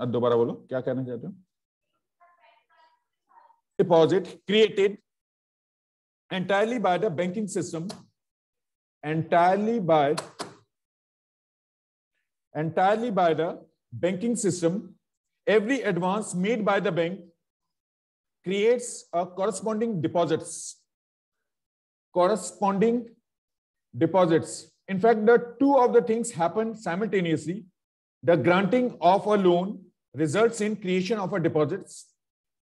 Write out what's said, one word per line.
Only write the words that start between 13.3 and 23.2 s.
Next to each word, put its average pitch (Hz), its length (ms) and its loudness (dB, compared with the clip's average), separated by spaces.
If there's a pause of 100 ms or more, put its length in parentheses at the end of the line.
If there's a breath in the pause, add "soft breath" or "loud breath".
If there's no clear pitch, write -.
the 165 240 -4 (340)
banking 190 440 -2
system, 180 580 -2 (520)
every 214 360 2
advance 185 520 -2
made 208 320 -2
by 202 140 2
the 185 120 -2
bank 170 280 -2 (1200)
creates 220 680 -2
a 175 120 -2
corresponding 208 800 -4
deposits, 160 800 -4 (1300)
corresponding 202 920 0 (880)